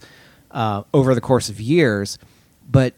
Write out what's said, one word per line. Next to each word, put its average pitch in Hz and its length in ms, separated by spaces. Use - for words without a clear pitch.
uh, 107 320
over 131 220
the 117 60
course 123 280
of 104 120
years. 110 580
But 127 300